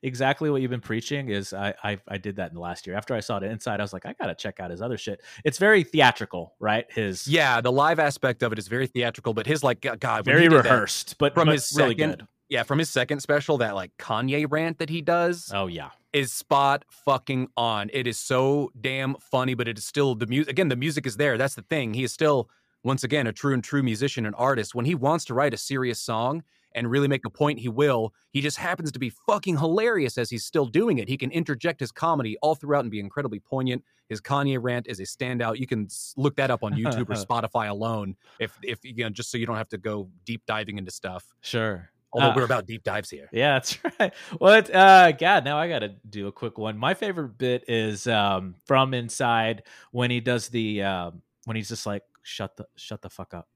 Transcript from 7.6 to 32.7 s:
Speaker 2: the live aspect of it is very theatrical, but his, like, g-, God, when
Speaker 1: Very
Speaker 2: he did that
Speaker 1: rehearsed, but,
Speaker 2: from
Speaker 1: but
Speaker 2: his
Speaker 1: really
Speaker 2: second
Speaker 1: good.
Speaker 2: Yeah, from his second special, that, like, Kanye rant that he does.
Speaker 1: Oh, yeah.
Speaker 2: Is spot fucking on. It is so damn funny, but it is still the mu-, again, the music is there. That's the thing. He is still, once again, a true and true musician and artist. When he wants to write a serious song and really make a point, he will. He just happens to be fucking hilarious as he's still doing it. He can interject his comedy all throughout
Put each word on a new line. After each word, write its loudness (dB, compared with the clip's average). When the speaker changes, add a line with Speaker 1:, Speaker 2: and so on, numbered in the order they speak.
Speaker 2:
the 2
live 4
aspect 0
of 0
it -6
is -12
very -2
theatrical, -4
but -2
his, 0
like, 2
g-, -4
God, -2
when 6
Speaker 1:
Very 10
Speaker 2:
he 10
did 10
that 8
Speaker 1:
rehearsed, 2
but, 2
Speaker 2:
from 6
Speaker 1:
but 6
Speaker 2:
his 0
Speaker 1:
really 4
Speaker 2:
second 0
Speaker 1:
good. -10
Speaker 2:
Yeah, 0
from 0
his 0
second -2
special, 0
that, 0
like, -8
Kanye -2
rant -2
that -6
he -4
does. 0
Speaker 1:
Oh, -2
yeah. -10
Speaker 2:
Is 0
spot 2
fucking -2
on. -2
It -4
is -4
so 0
damn -4
funny, -2
but -4
it -8
is -12
still 0
the -4
mu-, 0
again, 0
the 0
music -4
is -6
there. 2
That's 0
the -16
thing. -4
He -2
is -4
still, 2
once -2
again, 0
a -2
true 0
and 0
true -2
musician -2
and -6
artist. 0
When -2
he 0
wants 0
to -8
write 2
a -10
serious -4
song -4
and -2
really 2
make 0
a -6
point, 0
he -6
will. 0
He -2
just -4
happens -6
to -14
be -4
fucking 0
hilarious 0
as -4
he's -8
still 0
doing 2
it. -6
He -2
can -4
interject -4
his -6
comedy -2
all 2
throughout 0